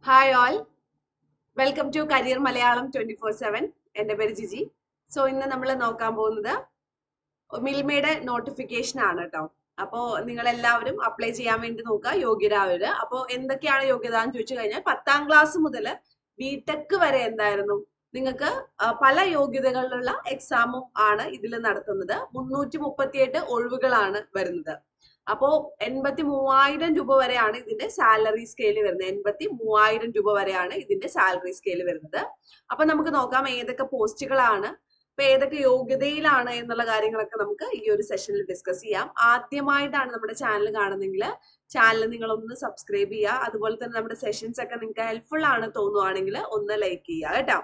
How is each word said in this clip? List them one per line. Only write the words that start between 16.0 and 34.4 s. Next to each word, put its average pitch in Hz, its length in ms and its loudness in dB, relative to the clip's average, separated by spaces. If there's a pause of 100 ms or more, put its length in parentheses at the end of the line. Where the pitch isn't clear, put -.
ബിടെക് 294 640 -4
വരെ 269 260 4
എന്തായിരുന്നു 208 480 0 (380)
നിങ്ങൾക്ക്, 262 340 -2 (320)
ആ, 214 40 2 (160)
പല 277 180 6 (180)
യോഗ്യതകളിലുള്ള 254 720 0 (220)
എക്സാമും 254 540 0 (240)
ആണ് 208 160 0 (100)
ഇതിൽ 220 160 -8 (140)
നടത്തുന്നത്. 196 500 -2 (200)
മുന്നൂറ്റി 262 500 -4
മുപ്പത്തിയെട്ട് 269 520 0 (160)
ഒഴിവുകളാണ് 240 680 2 (180)
വരുന്നത്. 175 360 -4 (580)
അപ്പോ 247 160 2 (380)
എൺപത്തി 277 420 -2
മൂവായിരം 277 680 4
രൂപ 240 140 0 (100)
വരെയാണ് 240 420 2
ഇതിന്റെ 359 240 -6 (100)
സാലറി 220 560 4
സ്കെയിൽ 208 320 2
വരുന്നത്. 185 280 0
എൺപത്തി 202 340 -2 (120)
മൂവായിരം 220 580 4
രൂപ 208 120 2 (100)
വരെയാണ് 190 440 -2
ഇതിന്റെ 196 320 -2
സാലറി 185 440 2
സ്കെയിൽ 180 300 -4
വരുന്നത്. 156 320 -6 (520)
അപ്പൊ - 180 0
നമുക്ക് 311 260 2
നോക്കാം 254 320 0 (100)
ഏതൊക്കെ 247 340 -6
പോസ്റ്റുകളാണ്, 233 800 2 (420)